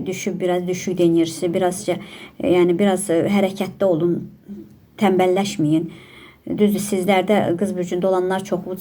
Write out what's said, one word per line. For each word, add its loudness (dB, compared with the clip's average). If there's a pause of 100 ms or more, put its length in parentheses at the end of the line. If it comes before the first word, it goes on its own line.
düşüb, -6
biraz 0
düşükdür 0
enerjisi, 2
birazca, -2 (400)
e, 2
yəni 4
biraz, 2
e, 2
hərəkətdə 0
olun, 2 (840)
tənbəlləşməyin. 2 (500)
Düzdür, 0
sizlərdə 2 (200)
qız -2
bürcündə -2
olanlar 0
çoxlu -6